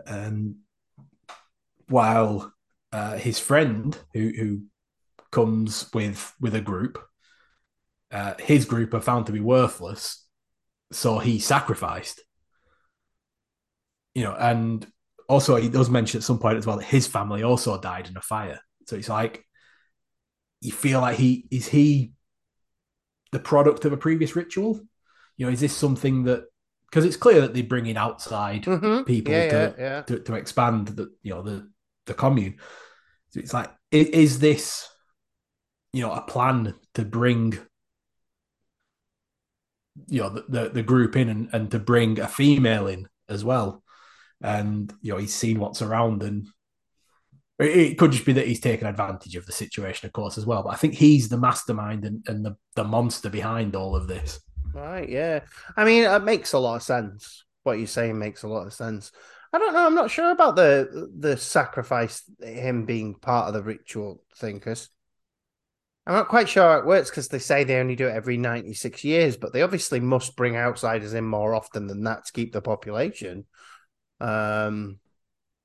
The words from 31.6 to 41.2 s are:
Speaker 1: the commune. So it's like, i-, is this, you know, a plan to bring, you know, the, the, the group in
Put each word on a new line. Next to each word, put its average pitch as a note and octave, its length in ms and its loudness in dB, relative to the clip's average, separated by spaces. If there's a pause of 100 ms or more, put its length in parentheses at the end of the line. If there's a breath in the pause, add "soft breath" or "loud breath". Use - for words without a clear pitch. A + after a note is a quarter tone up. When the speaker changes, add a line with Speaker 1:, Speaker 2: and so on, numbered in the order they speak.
Speaker 1:
the - 80 -12
commune. B2 460 0 (720 loud breath)
So - 100 -10
it's - 140 -10
like, - 160 -6
i-, D#3 420 2
is D3+ 280 6
this, - 460 0 (1080)
you B2+ 80 -2
know, A2 100 -4
a D#2 80 -6
plan B2 540 0 (200)
to A2 120 -2
bring, A2+ 520 0 (2500)
you B2 160 -2
know, G2 60 -4
the, G2+ 200 -10
the, A#2+ 200 -4
the A#2 140 -4
group B2 340 4
in A#2+ 140 4